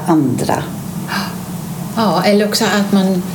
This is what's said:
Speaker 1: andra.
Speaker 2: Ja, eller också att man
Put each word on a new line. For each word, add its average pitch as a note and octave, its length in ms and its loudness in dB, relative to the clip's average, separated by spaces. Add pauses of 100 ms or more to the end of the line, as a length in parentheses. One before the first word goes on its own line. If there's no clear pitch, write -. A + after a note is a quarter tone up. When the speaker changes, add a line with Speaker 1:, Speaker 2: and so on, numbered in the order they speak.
Speaker 1:
andra. C#3+ 560 2 (1300)
Speaker 2:
Ja, F3+ 280 2
eller G#3 240 4
också A3+ 180 0
att G3+ 260 2
man F#3+ 320 4 (120)